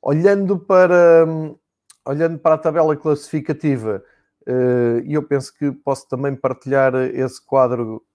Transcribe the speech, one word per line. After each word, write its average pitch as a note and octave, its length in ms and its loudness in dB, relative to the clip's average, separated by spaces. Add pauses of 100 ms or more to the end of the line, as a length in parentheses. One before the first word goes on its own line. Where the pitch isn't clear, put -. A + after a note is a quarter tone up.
Olhando F#3+ 580 0
para, F3 680 4 (800)
olhando D#3 320 -2
para D#3+ 160 2
a D3+ 40 -4
tabela D#3 380 0
classificativa, D3 1080 -4 (420)
eh, B2 580 0
e D3 100 -6
eu D3+ 80 0
penso C#3 300 -4
que C#3+ 200 -6
posso C3+ 360 -6
também C3+ 280 -6
partilhar C3 580 -2
esse C3 500 -4
quadro A#2+ 580 -2 (120)